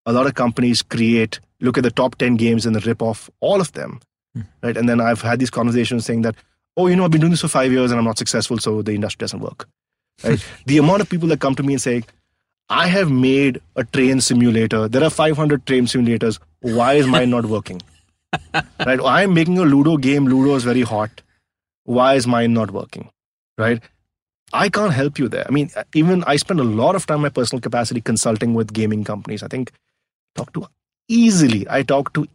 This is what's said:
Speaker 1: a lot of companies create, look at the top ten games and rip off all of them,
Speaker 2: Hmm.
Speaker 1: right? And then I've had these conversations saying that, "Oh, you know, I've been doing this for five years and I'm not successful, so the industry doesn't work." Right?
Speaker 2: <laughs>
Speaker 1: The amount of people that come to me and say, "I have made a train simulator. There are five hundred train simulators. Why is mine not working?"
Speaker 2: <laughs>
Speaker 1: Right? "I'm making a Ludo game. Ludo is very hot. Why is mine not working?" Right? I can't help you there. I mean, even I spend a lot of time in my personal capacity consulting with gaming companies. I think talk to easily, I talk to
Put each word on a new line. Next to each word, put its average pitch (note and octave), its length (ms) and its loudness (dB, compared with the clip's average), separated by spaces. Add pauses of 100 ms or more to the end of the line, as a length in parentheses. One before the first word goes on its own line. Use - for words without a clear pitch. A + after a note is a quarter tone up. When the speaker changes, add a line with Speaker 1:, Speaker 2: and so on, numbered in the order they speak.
Speaker 1:
a A#2 80 -2
lot B2+ 140 2
of C#3 80 -4
companies A#2+ 460 0
create, A2+ 580 0 (200)
look B2 180 0
at B2+ 60 2
the A#2+ 80 0
top B2+ 240 -2
ten B2 220 0
games A2+ 280 0
and A2 200 -2
rip A#2 160 -4
off A2+ 280 -6 (120)
all F#3+ 200 2
of E3+ 120 -4
them, - 260 -12 (360)
Speaker 2:
Hmm. A2+ 60 -8 (220)
Speaker 1:
right? A#2 140 -4
And A#2+ 120 0
then A#2 120 2
I've A#2 200 0
had A#2+ 180 -2
these B2+ 180 0
conversations A#2 480 0
saying A#2 220 -2
that, A2+ 80 -4 (420)
"Oh, F3+ 100 2
you F3+ 80 4
know, F#3 100 2
I've E3 60 2
been D#3+ 140 4
doing F3 60 4
this E3 100 0
for E3 120 -4
five C3 180 2
years B2+ 200 2
and A#2+ 80 0
I'm A2+ 120 2
not A2 60 -8
successful, A2+ 420 -4
so G#2+ 220 -2
the G#2+ 120 -4
industry G#2 320 -6
doesn't G#2 220 -8
work." - 200 -16 (560)
Right? A2 200 0 (120)
Speaker 2:
<laughs> - 100 -20
Speaker 1:
The C#3 120 2
amount F3+ 240 4
of F3+ 80 -6
people E3+ 200 -2
that D3 160 0
come C3+ 100 0
to D3 80 -4
me C#3 100 -2
and C3 80 -2
say, A#2+ 220 -2 (680)
"I D3+ 260 0
have F3+ 160 2
made C3 480 2 (160)
a C3 80 -4 (140)
train C3 240 2
simulator. A2+ 680 0
There B2+ 160 0
are D#3 60 2 (100)
five D#3 240 2
hundred D3 220 0
train B2+ 280 2
simulators. A#2 460 0 (400)
Why B2+ 140 4 (100)
is C3 40 2
mine B2+ 220 2
not A#2+ 160 0 (120)
working?" F#2 240 -10 (500)
Speaker 2:
<laughs> - 220 -8 (320)
Speaker 1:
Right? C3 180 2
"I'm F3 300 4
making E3 260 2
a F#3 60 2
Ludo C#3+ 320 4
game. C#3 280 2
Ludo C3 300 2
is B2 80 -2
very B2 180 0 (120)
hot. G#2+ 280 -6 (640)
Why B2 320 2
is B2 120 0
mine A#2 260 2
not A2 180 -2
working?" - 380 -12 (480)
Right? A2+ 240 0 (720)
I E3+ 160 0
can't G#3 240 0
help C#3+ 260 -2
you B2 80 0
there. - 200 -6
I - 40 -8
mean, C#3+ 180 0 (240)
even E3+ 320 2
I C#3+ 120 2
spend E3 240 -2
a - 20 0
lot A#2 320 2
of F3+ 100 -6
time D3+ 120 -2
in D3 60 -2
my C#3+ 60 -2
personal B2+ 300 -4
capacity A#2+ 400 -4
consulting A#2 540 -2
with A2+ 180 -2
gaming G#2+ 320 -2
companies. G#2 400 -10
I - 40 -14
think B2+ 240 -8 (640)
talk - 180 -10
to - 140 -8 (420)
easily, F3 600 4
I C#3 140 0
talk C#3 300 0
to D3 220 -4